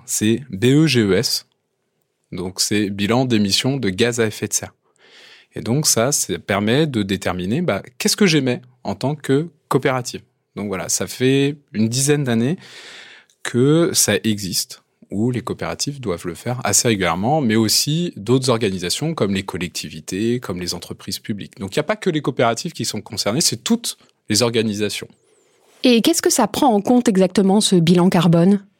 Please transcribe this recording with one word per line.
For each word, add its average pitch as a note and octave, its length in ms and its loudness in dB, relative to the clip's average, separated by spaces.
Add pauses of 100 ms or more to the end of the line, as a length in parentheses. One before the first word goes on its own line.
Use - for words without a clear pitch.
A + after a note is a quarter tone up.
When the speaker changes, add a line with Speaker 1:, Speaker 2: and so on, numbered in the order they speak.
Speaker 1:
c'est - 460 0
B F#2+ 140 -2
E D3 220 6
G B2+ 140 2
E G2 140 4
S. - 320 -2 (840)
Donc, F#2 280 -6
c'est G#2 300 0
bilan G2+ 340 0
d'émissions A#2 540 0
de A2+ 100 -2
gaz A#2 320 0
à A2 60 2
effet G#2+ 220 -6
de - 40 -10
serre. - 220 -6 (800)
Et - 60 -10
donc, C#3+ 260 -2
ça, A#2 240 2
ça F#2 300 -2
permet G#2+ 480 2
de A2 160 -2
déterminer, F#2+ 580 -4
bah, A2 200 -2 (140)
qu'est-ce - 200 -2
que G#3 100 4
j'émets C3 340 2 (220)
en G2 140 -6
tant C3+ 180 -4
que D3 340 0 (200)
coopérative. C3 540 -2 (340)
Donc G#2+ 100 -6
voilà, F#2+ 220 -6
ça - 180 -2
fait C#3 500 0 (160)
une A2 160 2
dizaine C#3 360 0
d'années B2 340 0 (840)
que D3 500 2
ça - 300 2
existe, G2+ 580 -4 (280)
où G#2+ 200 -2
les A#2 120 -4
coopératives F#2 580 -8
doivent G2 260 -6
le E2+ 80 -6
faire B2 300 -8
assez F#3+ 240 0
régulièrement, G2+ 520 0
mais A2 140 2
aussi D3 600 0
d'autres B2 320 0
organisations A2+ 680 -2
comme G#2 180 0
les G2 120 -2
collectivités, F#2 960 -6
comme F#2 200 -8
les F2 140 -6
entreprises - 460 -12
publiques. - 400 -10
Donc G2 160 -8
il - 20 2
n'y D3 40 2
a - 20 -16
pas G#3+ 100 -2
que G3+ 160 -2
les D3+ 100 -2
coopératives B2+ 520 -2
qui A#2+ 120 -8
sont A2 160 -6
concernées, G#2 420 -4
c'est - 200 -4
toutes - 340 -2 (320)
les G#2+ 140 0
organisations. A2 640 -2 (800)
Speaker 2:
Et A#3+ 160 6
qu'est-ce E4 220 2
que F4+ 80 2
ça A3+ 180 2
prend - 260 2
en G3+ 60 2
compte B3 260 2
exactement, F#3+ 540 4
ce G3 160 4
bilan F3 320 6
carbone ? F3+ 580 4 (140)